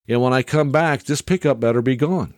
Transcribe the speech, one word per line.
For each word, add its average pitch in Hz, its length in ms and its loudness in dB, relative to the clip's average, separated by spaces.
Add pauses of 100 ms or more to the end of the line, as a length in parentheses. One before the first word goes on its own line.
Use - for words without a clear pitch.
and 120 140 0
when 127 120 2
I 131 80 2
come 147 300 0
back, 151 320 0
this 147 180 -4
pickup 151 380 0
better 117 220 2
be 127 140 0
gone." 147 420 -2